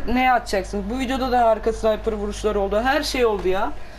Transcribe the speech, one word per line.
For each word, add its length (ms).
neye 260
atacaksınız? 560
Bu 100
videoda 320
da 140
harika 280
sniper 400
vuruşları 460
oldu. 240
Her 200
şey 220
oldu 220
ya. 240